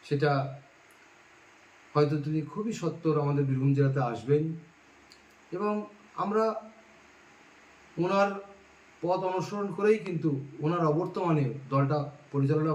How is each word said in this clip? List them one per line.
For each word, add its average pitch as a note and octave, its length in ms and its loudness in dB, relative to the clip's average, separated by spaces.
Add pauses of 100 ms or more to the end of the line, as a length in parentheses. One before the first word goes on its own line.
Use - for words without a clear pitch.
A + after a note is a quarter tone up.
সেটা D3 280 0 (1600)
হয়তো D3 300 4
তিনি D#3 160 0 (120)
খুবই A3 280 -4
সত্বর D3+ 440 0
আমাদের C#3+ 240 2
বীরভূম C3 280 2
জেলাতে C3+ 240 2 (120)
আসবেন C3 300 2 (1080)
এবং G#3 200 -2 (500)
আমরা A3 220 2 (1500)
ওনার G3 320 2 (760)
পথ F3+ 180 0 (100)
অনুসরণ G3+ 460 -4
করেই G#3+ 300 4
কিন্তু D#3+ 240 -2 (340)
ওনার E3+ 180 0 (100)
অবর্তমানে E3+ 520 0 (280)
দলটা C#3 260 2 (340)
পরিচালনা D3+ 420 2